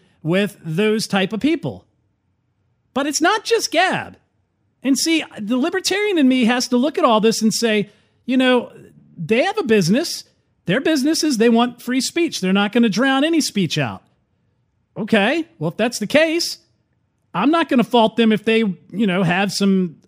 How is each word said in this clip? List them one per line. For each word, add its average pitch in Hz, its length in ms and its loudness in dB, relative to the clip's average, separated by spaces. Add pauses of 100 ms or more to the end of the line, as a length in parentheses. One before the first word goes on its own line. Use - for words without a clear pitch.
(240)
with 190 400 -2
those 208 440 -2
type 196 260 -2
of 208 60 -6
people. 190 460 -4 (1080)
But 277 140 -4
it's 294 140 -4
not 415 220 0
just - 280 -2
Gab. 233 460 -2 (640)
And 254 160 2
see, 320 260 0 (160)
the 214 180 -2
libertarian 370 600 -2
in 277 100 4
me 254 180 2
has 240 240 0
to 247 80 2
look 285 200 0
at 330 80 2
all 220 140 4
this 214 220 0
and 220 120 2
say, 214 360 -2 (360)
you 254 120 -2
know, 254 340 2 (460)
they 220 260 0
have 415 140 -4
a 403 60 0
business. 220 600 0 (420)
Their 202 160 -2
business 311 420 0
is 294 140 0
they 233 120 4
want 233 320 2
free 247 200 -2
speech. - 400 -4
They're 185 120 0
not 202 180 0
gonna 233 180 2
drown 269 340 0
any 330 180 2
speech 175 360 -2
out. 110 260 -4 (920)
Okay, 220 500 0 (120)
well, 160 120 -6
if - 60 -12
that's 240 220 -2
the 208 80 -6
case, 320 520 0 (760)
I'm 233 180 0
not 330 160 2
gonna 247 160 2
fault 220 320 2
them 226 160 2
if - 140 -2
they, 226 140 2
you 202 480 -4
know, 185 160 0
have 185 280 0
some 190 460 0 (100)